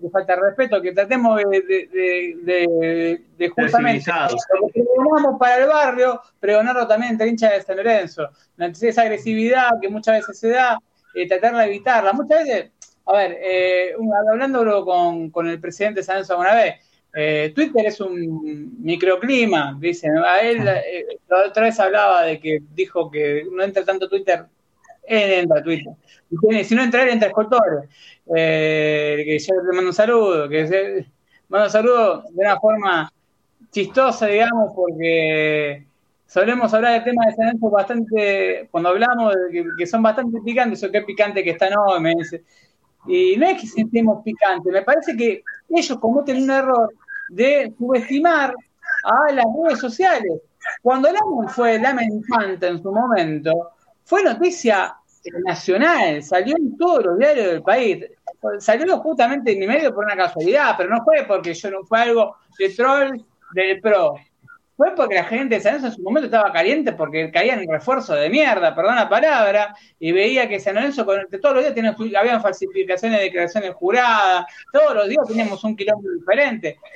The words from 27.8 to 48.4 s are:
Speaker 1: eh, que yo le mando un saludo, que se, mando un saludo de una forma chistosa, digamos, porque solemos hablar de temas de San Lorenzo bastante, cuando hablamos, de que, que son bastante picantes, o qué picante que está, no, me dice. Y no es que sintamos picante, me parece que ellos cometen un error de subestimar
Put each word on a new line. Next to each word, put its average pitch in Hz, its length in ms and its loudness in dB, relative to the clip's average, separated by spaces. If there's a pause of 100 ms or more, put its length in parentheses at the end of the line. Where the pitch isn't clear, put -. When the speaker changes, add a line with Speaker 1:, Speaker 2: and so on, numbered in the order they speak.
Speaker 1:
eh, 156 920 0
que 151 140 0
yo 190 160 -2
le 180 200 0
mando 185 140 0
un 175 40 -4
saludo, 208 560 2
que 156 180 -2
se, 190 380 -2 (440)
mando 202 160 2
un 196 60 -2
saludo 220 600 2
de 170 140 -4
una 208 140 2
forma 196 520 0 (600)
chistosa, 226 560 0
digamos, 220 480 2
porque 156 1080 0 (400)
solemos 220 480 0
hablar 233 200 2
de 233 180 0
temas 233 160 2
de 214 80 2
San 220 100 0
Lorenzo 226 240 0
bastante, 202 1000 0
cuando 170 180 0
hablamos, 226 460 2
de 180 160 -2
que, 170 140 -4 (120)
que 175 80 -4
son 226 160 -2
bastante 226 420 0
picantes, 233 400 -2
o 196 80 -6
qué 202 100 0
picante 202 420 -2
que 170 80 -2
está, 190 180 0
no, 202 300 2
me 165 180 0
dice. 165 260 -10 (600)
Y 185 320 2
no 285 100 4
es 370 140 -2
que 226 60 -12
sintamos 220 560 0
picante, 185 480 0
me 190 100 -4
parece 302 340 0
que 226 280 -2 (260)
ellos 302 300 -2
cometen 262 440 0
un 269 60 0
error 262 400 2 (400)
de 233 480 0
subestimar 269 760 0 (500)